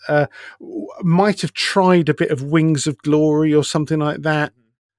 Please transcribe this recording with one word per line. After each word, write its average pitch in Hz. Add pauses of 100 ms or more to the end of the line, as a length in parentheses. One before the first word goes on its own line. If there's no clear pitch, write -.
uh, 147 (340)
w-, - (160)
might 190
have -
tried 180
a 151
bit -
of 135
Wings 156
of 151
Glory 151
or 151
something 156
like 147
that. 151 (460)